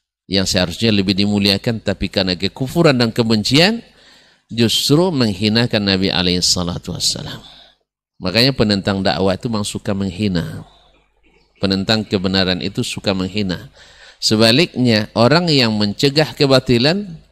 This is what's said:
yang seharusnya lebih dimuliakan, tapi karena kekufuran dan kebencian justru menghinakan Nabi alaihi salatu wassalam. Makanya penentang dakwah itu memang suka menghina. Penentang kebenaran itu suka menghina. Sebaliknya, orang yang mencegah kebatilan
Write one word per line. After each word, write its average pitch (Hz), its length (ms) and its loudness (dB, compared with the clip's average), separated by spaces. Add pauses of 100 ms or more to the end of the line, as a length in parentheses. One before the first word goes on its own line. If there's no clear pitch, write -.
(280)
yang 95 160 0
seharusnya 92 480 0
lebih 98 240 2
dimuliakan, 101 640 0
tapi 98 320 -4
karena 92 240 0
kekufuran 131 640 0
dan 113 160 0
kebencian 123 640 2 (720)
justru 120 580 2
menghinakan 110 760 0
Nabi 95 240 2
alaihi 90 320 0
salatu 87 500 -4
wassalam. - 460 -6 (840)
Makanya 113 320 2
penentang 101 480 0
dakwah 95 320 0
itu 117 160 -6
memang 104 160 -4
suka 101 320 -6
menghina. 95 680 -4 (960)
Penentang 98 400 -2
kebenaran 95 560 -2
itu 104 240 -6
suka 101 320 -4
menghina. 95 560 -4 (480)
Sebaliknya, 113 960 2
orang 151 360 2
yang 120 240 2
mencegah 139 600 0
kebatilan 143 840 2 (120)